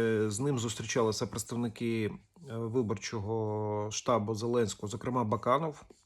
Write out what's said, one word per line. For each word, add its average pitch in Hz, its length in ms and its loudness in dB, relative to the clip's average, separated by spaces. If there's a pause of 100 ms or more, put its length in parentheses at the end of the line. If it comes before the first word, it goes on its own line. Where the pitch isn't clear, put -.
(300)
з 104 100 -2
ним 135 200 2
зустрічалися 113 680 0
представники, 113 800 -2
е, 117 520 -8
виборчого 107 1300 -2
штабу 110 440 2
Зеленського, 117 520 0
зокрема 123 360 -2
Баканов 127 600 0 (220)